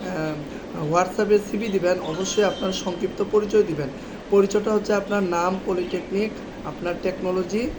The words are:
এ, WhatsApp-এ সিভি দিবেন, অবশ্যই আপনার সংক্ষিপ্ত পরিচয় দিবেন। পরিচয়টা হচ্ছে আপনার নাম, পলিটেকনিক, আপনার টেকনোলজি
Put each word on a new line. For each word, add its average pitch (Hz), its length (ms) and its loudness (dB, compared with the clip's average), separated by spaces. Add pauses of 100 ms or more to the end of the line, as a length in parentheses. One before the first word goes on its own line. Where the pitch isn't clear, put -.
এ, 156 880 -4
WhatsApp-এ 196 460 4 (120)
সিভি 208 160 -2
দিবেন, 180 320 2
অবশ্যই 190 440 0
আপনার 185 300 0
সংক্ষিপ্ত 190 580 -2
পরিচয় 208 320 4
দিবেন। 151 240 -2 (420)
পরিচয়টা 202 440 4
হচ্ছে 208 200 2
আপনার 202 300 0
নাম, 175 420 2
পলিটেকনিক, 185 680 -2 (340)
আপনার 175 280 -4 (100)
টেকনোলজি 185 760 -2